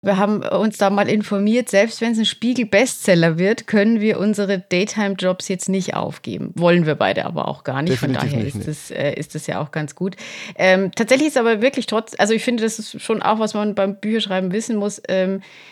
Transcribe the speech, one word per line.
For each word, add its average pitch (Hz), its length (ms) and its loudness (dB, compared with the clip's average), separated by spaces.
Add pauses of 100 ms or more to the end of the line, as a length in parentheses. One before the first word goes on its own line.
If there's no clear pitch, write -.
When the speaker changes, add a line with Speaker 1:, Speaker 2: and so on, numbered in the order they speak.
Speaker 1:
wir 202 160 2
haben 208 240 0
uns 208 360 0
da 202 120 4
mal 202 180 2
informiert, 214 600 0
selbst 208 320 2
wenn's 226 180 0
ein 220 80 2
Spiegel-Bestseller 202 1120 2
wird, 196 280 0
können 214 340 4
wir 208 200 0
unsere 202 400 0
Daytime-Jobs 185 880 -2
jetzt 185 200 -4
nicht 190 260 0
aufgeben. - 600 -6
Wollen 170 320 4
wir 151 80 2
beide 95 300 2
aber - 240 -4
auch - 160 -8
gar 135 180 -4
nicht. 151 120 2
Speaker 2:
Definitiv 135 260 -2
Speaker 1:
Von 143 100 0
daher 120 140 -2
Speaker 2:
nicht, 143 100 -6
Speaker 1:
ist 104 60 -4
Speaker 2:
nee. - 60 -6
Speaker 1:
das, - 260 -10
äh, 147 220 -2
ist - 200 -10
das 160 140 -10
ja 160 120 -4
auch 151 120 -8
ganz 151 240 -6
gut. 185 180 -4 (400)
Ähm, 185 400 4
tatsächlich 262 340 2
ist 277 100 0
aber 226 220 2
wirklich 247 260 0
trotz, 220 320 -4
also 208 160 2
ich 214 100 -2
finde, 240 180 0
das 220 160 -2
ist - 240 -12
schon 220 180 -2
auch, 220 200 0
was 214 140 -2
man 208 200 -2
beim 202 240 -2
Bücherschreiben 208 540 -2
wissen 226 240 -2
muss, 208 320 -4
ähm, 190 320 0 (320)